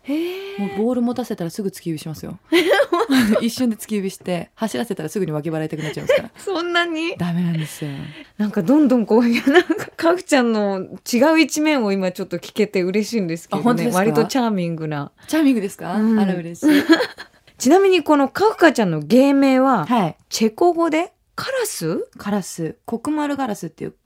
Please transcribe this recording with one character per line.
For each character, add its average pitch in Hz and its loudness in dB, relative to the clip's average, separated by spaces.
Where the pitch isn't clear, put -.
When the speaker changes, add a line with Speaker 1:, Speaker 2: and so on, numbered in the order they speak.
Speaker 1:
へ 269 -6
ー。 349 -4
Speaker 2:
も 202 -2
う、 208 -2
ボ 247 0
ー 247 0
ル 247 -2
持 240 0
た 240 -4
せ 226 -6
た - -8
ら 165 -6
す - -10
ぐ 196 -2
突 - -14
き - -8
指 156 -6
し - -12
ま 156 -10
す - -14
よ。 - -12
Speaker 1:
<laughs> - -20
本 262 2
当？ - 2
Speaker 2:
<laughs> 220 -2
一 226 -2
瞬 254 -2
で 220 -2
突 - -16
き 214 -4
指 196 -2
し - -14
て、 175 -6
走 220 -4
ら 240 -2
せ 208 -6
た - -10
ら 156 -6
す 214 -6
ぐ 185 0
に 156 -6
脇 151 -4
腹 156 -4
痛 156 -6
く 151 -8
な 156 -6
っ - -8
ち - -8
ゃ - -10
い - -10
ま - -10
す 571 6
か - 0
ら。 233 -16
Speaker 1:
<laughs> - -20
そ 359 -4
ん 349 -4
な 339 2
に？ 330 -6
Speaker 2:
ダ 170 -2
メ 180 -2
な 170 -2
ん - -2
で 156 -4
す - -10
よ。 147 -8
Speaker 1:
な 214 -2
ん 196 -4
か、 202 -2
ど 247 4
ん 302 6
ど 247 4
ん、 220 2
こ 220 4
う、 240 2
い 233 2
や、 - -2
な 285 6
ん 349 2
か、 - -4
カ 339 2
フ 370 -8
ち - 0
ゃ 254 4
ん 233 2
の 196 -2
違 240 2
う 320 4
一 302 0
面 302 2
を 202 0
今 190 -2
ち 190 -10
ょ 185 -6
っ - -20
と 175 -8
聞 - -12
け 214 0
て 196 -2
嬉 190 0
し 226 -4
い - 0
ん 175 -2
で 165 -6
す - -16
け - -8
ど 202 -2
ね。 - -2
Speaker 2:
あ、 - -8
本 240 4
当 - -2
で 240 -2
す - -4
か？ 180 2
Speaker 1:
割 214 2
と 226 4
チ 269 -2
ャ 233 0
ー - 0
ミ 185 -2
ン 170 -4
グ 160 -6
な。 147 -6
Speaker 2:
チ 302 -2
ャ 330 2
ー - 2
ミ 269 4
ン 254 2
グ 214 -2
で 190 -4
す - -14
か？ 170 -8
Speaker 1:
う 220 2
ん。 214 4
Speaker 2:
あ 202 4
ら、 185 0
嬉 170 -8
し - -10
い。 294 4
Speaker 1:
<laughs> - -20
ち 240 2
な 349 8
み 392 6
に、 359 4
こ 294 2
の 277 2
カ - -2
フ 427 2
カ 320 6
ち 247 -2
ゃ 208 4
ん 175 0
の 156 -2
芸 254 4
名 269 4
は、 254 2
Speaker 2:
は 220 2
い。 - -6
Speaker 1:
チ - 0
ェ 220 -2
コ 349 2
語 330 0
で 311 -2
カ - -10
ラ 508 -2
ス？ 233 -6
Speaker 2:
カ 202 -6
ラ 202 -2
ス。 - -8
コ 233 -6
ク 294 -4
マ 302 -2
ル 285 -4
ガ 269 -4
ラ 208 -6
ス 170 -12
っ - -8
て - -14
い 160 -8
う 160 -14